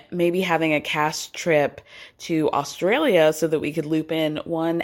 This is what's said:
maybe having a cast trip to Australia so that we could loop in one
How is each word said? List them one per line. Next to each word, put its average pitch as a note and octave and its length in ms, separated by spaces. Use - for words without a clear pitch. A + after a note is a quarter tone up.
maybe F3 300
having D#3+ 320
a D3 80
cast D3+ 520
trip D3 480
to D#3 340
Australia F3+ 800
so D#3+ 160
that D#3 120
we D3 120
could D3+ 140
loop D#3 260
in D#3 260
one E3 460